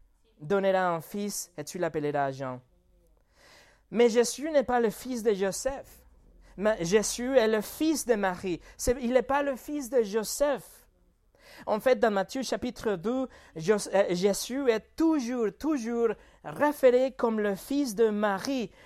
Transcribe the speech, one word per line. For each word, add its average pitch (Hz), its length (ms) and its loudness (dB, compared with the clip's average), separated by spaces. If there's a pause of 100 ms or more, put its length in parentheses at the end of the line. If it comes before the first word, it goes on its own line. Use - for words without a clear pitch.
(400)
donnera 190 480 2
un 170 120 0
fils 202 560 -8
et 151 80 -8
tu - 140 -10
l'appelleras 147 540 -2
Jean. » 131 280 -8 (1300)
Mais 233 180 6
Jésus 240 400 0
n'est 285 140 2
pas 247 160 0
le 226 100 2
fils 247 320 -8
de 220 100 2
Joseph. 196 720 -4 (520)
Mais 165 280 0
Jésus 220 520 2
est 220 120 6
le 214 140 0
fils 311 420 -2
de 240 100 2
Marie. 185 460 -2 (160)
C'est, 247 240 0
il 240 120 -2
n'est 254 100 4
pas 269 200 0
le 277 140 -4
fils 294 320 -8
de 240 140 2
Joseph. 208 840 -4 (800)
En 214 140 -2
fait, 254 160 4
dans 220 140 4
Matthieu 202 320 -2
chapitre 233 540 -4
deux, 240 300 -2 (300)
Jos-, 190 380 0
euh, 196 160 6
Jésus 208 600 0
est 220 260 -2
toujours, 254 520 2 (100)
toujours 233 520 0 (340)
référé 262 680 4
comme 220 280 0
le 208 140 0
fils 277 400 -2
de 220 160 4
Marie, 208 600 -2 (160)